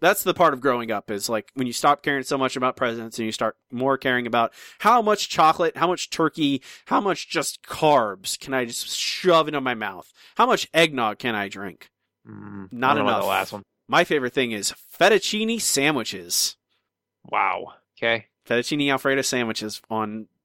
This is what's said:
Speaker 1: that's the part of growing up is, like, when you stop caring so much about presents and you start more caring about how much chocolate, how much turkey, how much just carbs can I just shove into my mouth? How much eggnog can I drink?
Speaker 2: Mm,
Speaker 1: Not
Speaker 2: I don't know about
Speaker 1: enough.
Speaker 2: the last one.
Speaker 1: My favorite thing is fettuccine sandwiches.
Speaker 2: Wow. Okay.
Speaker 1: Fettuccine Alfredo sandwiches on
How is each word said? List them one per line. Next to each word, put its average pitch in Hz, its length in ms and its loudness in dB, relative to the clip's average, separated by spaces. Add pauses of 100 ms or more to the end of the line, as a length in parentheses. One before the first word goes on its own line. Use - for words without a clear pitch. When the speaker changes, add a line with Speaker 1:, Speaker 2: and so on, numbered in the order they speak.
Speaker 1:
that's 185 220 2
the 180 100 0
part 160 220 4
of 123 80 -8
growing 120 280 0
up 104 200 -4
is, 101 180 -4
like, 110 240 -2
when 131 140 -4
you 120 80 -6
stop - 280 2
caring 139 200 -2
so 139 160 -2
much 131 180 -2
about 127 200 0
presents 113 420 -4
and 113 80 -4
you 110 40 -2
start 110 280 -4 (120)
more 131 280 0
caring 123 280 -2
about 117 280 0 (240)
how 233 240 4
much 208 260 0
chocolate, 165 480 2
how 165 100 2
much 175 220 -2
turkey, 147 540 0 (240)
how - 160 0
much 190 260 -4
just - 340 -4
carbs 113 760 2
can 135 140 -6
I 127 100 0
just - 240 -8
shove 165 600 2
into 147 120 -4
my 127 140 -2
mouth? 101 360 -8 (260)
How 233 100 4
much 233 260 0
eggnog 135 460 2
can 120 160 -2
I 101 140 -2
drink? 101 420 -12 (360)
Speaker 2:
Mm, 101 460 -14
Speaker 1:
Not 127 200 0
Speaker 2:
I - 20 4
don't - 100 0
know 104 60 2
about 98 60 2
Speaker 1:
enough. 98 80 -2
Speaker 2:
the 98 40 -2
last 95 240 0
one. 101 100 -12 (240)
Speaker 1:
My 156 180 4
favorite 135 280 -2
thing 123 200 -2
is 98 200 -4 (260)
fettuccine 214 640 2
sandwiches. 113 960 -2 (720)
Speaker 2:
Wow. 95 440 -2 (240)
Okay. 113 300 -2 (200)
Speaker 1:
Fettuccine 143 420 0
Alfredo 135 300 0
sandwiches 113 680 -4
on 110 380 -4 (160)